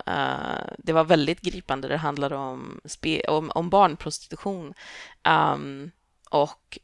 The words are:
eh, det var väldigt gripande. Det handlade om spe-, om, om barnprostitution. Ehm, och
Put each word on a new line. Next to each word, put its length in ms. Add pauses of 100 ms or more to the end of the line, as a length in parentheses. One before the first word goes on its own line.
eh, 720
det 160
var 100
väldigt 380
gripande. 460
Det 100
handlade 380
om 480
spe-, 440
om, 280
om 140
barnprostitution. 1040 (500)
Ehm, 680 (380)
och 540